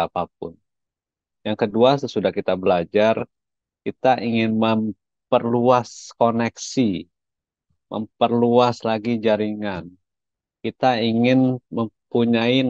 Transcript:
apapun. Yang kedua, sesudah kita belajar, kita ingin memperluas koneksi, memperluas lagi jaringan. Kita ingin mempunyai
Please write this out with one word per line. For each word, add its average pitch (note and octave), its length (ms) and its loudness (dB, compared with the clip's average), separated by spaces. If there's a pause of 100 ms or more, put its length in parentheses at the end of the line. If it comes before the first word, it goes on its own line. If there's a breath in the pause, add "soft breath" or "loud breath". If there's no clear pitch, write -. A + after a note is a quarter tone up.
apapun. E2+ 460 -8 (920)
Yang G#2+ 160 -4
kedua, A2+ 280 2 (120)
sesudah G#2 360 -2
kita F#2 240 -2
belajar, G2+ 540 2 (720)
kita B2 400 0
ingin A2+ 240 0 (140)
memperluas A#2 1300 0 (300)
koneksi, A2+ 880 -2 (840)
memperluas A#2+ 840 0 (120)
lagi A2 220 -2 (160)
jaringan. G#2 580 -2 (800)
Kita A2+ 220 -4 (220)
ingin B2+ 520 2 (180)
mempunyai A#2 800 0 (140)